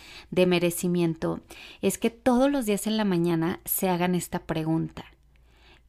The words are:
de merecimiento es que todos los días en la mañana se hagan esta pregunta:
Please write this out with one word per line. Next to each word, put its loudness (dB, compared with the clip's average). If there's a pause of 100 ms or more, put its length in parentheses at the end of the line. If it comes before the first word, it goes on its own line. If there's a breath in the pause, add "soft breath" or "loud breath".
(320 loud breath)
de 4
merecimiento 0 (400 loud breath)
es 0
que 0
todos 2
los -2
días -2
en -2
la 0
mañana 0
se -2
hagan 0
esta -4
pregunta: -4 (840 soft breath)